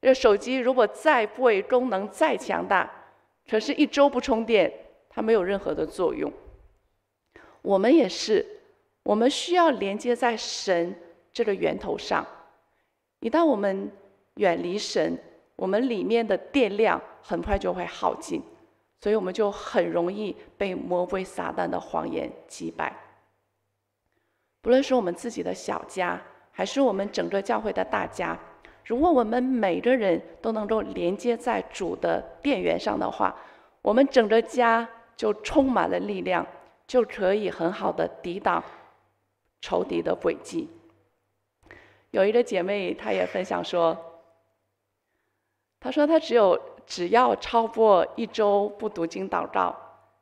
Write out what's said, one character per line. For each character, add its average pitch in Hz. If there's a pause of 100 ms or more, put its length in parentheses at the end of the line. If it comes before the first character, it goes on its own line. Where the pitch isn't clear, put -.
这 262
手 233
机 247
如 254
果 247
再 262
贵， 214
功 254
能 202
再 311
强 170
大， 190 (600)
可 220
是 226
一 294
周 285
不 262
充 226
电， 214 (400)
它 -
没 220
有 220
任 190
何 -
的 156
作 165
用。 147 (1300)
我 196
们 220
也 269
是， - (580)
我 208
们 226
需 -
要 339
连 202
接 240
在 240
神 175 (380)
这 233
个 208
源 170
头 180
上。 - (960)
一 226
旦 330
我 277
们 196 (460)
远 180
离 175
神， 208 (380)
我 185
们 208
里 214
面 226
的 196
电 214
量 202 (200)
很 170
快 196
就 90
会 180
耗 -
尽， - (600)
所 208
以 214
我 214
们 185
就 202
很 180
容 170
易 202 (220)
被 196
魔 175
鬼 190
撒 175
旦 175
的 175
谎 165
言 - (160)
击 -
败。 - (1700)
不 -
论 254
是 269
我 240
们 175
自 160
己 170
的 180
小 -
家， 180 (320)
还 -
是 277
我 254
们 196
整 175
个 196
教 214
会 214
的 185
大 190
家， 170 (460)
如 226
果 349
我 254
们 226
每 214
个 240
人 196 (220)
都 226
能 214
够 214
连 180
接 233
在 220 (100)
主 175
的 170 (220)
电 262
源 175
上 208
的 -
话， - (460)
我 208
们 262
整 233
个 226
家 233 (280)
就 214
充 269
满 180
了 180
力 196
量， 180 (420)
就 247
可 202
以 208
很 170
好 196
的 170 (160)
抵 180
挡 175 (1000)
仇 180
敌 170
的 165
诡 165
计。 - (1400)
有 190
一 208
个 240
姐 190
妹， 190
她 220
也 190
分 185
享 180
说， 170 (1800)
她 254
说 294
她 320
只 320
有， 208 (280)
只 180
要 226
超 226
过 214
一 233
周 208 (100)
不 214
读 170
经 190
祷 180
告 - (460)